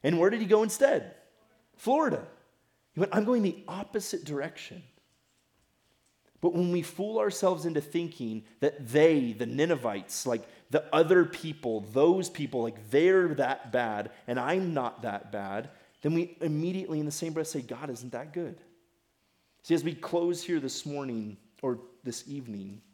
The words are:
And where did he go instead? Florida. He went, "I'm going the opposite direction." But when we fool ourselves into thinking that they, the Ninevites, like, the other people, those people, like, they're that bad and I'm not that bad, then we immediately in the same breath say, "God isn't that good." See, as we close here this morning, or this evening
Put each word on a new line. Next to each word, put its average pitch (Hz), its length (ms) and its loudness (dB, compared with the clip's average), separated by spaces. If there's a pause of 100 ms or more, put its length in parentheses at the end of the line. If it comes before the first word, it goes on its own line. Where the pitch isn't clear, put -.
And 165 160 4
where 180 100 8
did 220 120 0
he 220 40 0
go 214 180 6
instead? - 520 2 (600)
Florida. 240 500 2 (680)
He 156 60 -8
went, 196 160 0
"I'm 214 100 2
going 240 160 2
the 185 260 -2
opposite 190 580 -8
direction." 151 580 -10 (1600)
But 170 140 2
when 175 180 2
we 175 100 2
fool 214 380 -4
ourselves 185 460 0
into 156 160 0
thinking 127 640 -6 (160)
that 139 260 0
they, 143 460 6
the 113 120 -4
Ninevites, 120 800 -2
like, 117 160 0 (300)
the 147 200 2
other 165 320 6
people, 139 580 -4 (100)
those 165 400 4
people, 131 320 -4
like, 113 260 -6
they're 175 460 6
that 127 360 -2
bad 107 380 -2 (160)
and 123 140 -2
I'm 170 340 0
not 120 300 -4
that 101 280 -6
bad, 101 380 -6 (320)
then 156 140 0
we 175 260 -2
immediately 160 580 -2
in 151 60 -4
the 147 60 -6
same 160 220 -8
breath 156 140 -4
say, 143 140 -6
"God 131 280 -10
isn't 120 240 -10
that 147 200 -10
good." 160 220 -6 (1080)
See, 170 120 2
as 143 80 0
we 165 100 -2
close 170 480 -2
here 165 180 0
this 135 260 -6
morning, 120 520 -6 (240)
or 123 160 -2 (260)
this - 240 -8
evening 110 540 -12 (120)